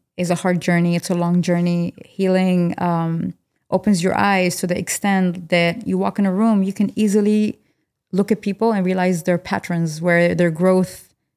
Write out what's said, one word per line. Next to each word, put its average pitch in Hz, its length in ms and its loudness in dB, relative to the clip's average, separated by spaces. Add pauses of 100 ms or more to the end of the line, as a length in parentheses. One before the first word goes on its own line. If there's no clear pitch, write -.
(160)
is 175 120 -2
a 175 60 2
hard 180 260 0
journey. 170 340 2
It's 170 140 -4
a 185 60 0
long 175 260 0
journey. 175 520 0 (120)
Healing, 185 720 0
um, 165 560 -2 (380)
opens 190 320 0
your 185 140 0
eyes 190 400 2
to 185 100 -4
the 175 100 -2
extent 180 720 -2
that 170 380 0
you 185 100 -2
walk 196 220 -2
in 202 60 2
a 185 80 0
room, 208 300 2
you 196 100 -2
can 202 240 0
easily 214 640 2 (520)
look 196 200 0
at 220 100 0
people 208 320 -2
and 196 120 0
realize 180 380 0
their 180 140 2
patterns 170 640 -4
where 175 320 2
their 175 160 2
growth 180 640 0 (240)